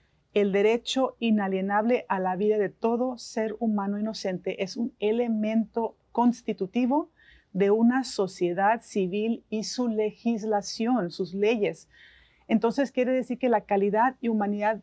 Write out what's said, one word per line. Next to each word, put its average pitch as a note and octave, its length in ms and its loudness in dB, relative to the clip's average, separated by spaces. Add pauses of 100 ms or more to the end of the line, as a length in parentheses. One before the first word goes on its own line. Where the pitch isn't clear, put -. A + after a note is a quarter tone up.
(340)
"el G3+ 180 4
derecho A#3 680 2
inalienable G#3 880 0
a G3 120 -2
la F#3 160 0
vida G#3+ 220 2
de G3 100 0
todo A#3+ 480 -2
ser A3 420 -6
humano G3+ 400 -2
inocente G3 640 -4
es F#3 140 -6
un A#3 220 -4
elemento A3 1000 -2 (160)
constitutivo A#3+ 1000 0 (440)
de G3 160 4
una A#3 340 4
sociedad F#3+ 760 0
civil G#3 680 -2
y A3 160 -4
su B3 240 -2
legislación, G#3+ 1200 -2
sus F3+ 220 -6
leyes". G3+ 560 0 (580)
Entonces A#3 460 0
quiere B3+ 200 0
decir B3+ 260 -2
que B3+ 100 0
la A3+ 140 2
calidad G#3 580 2
y A#3 80 -4
humanidad G#3 540 -2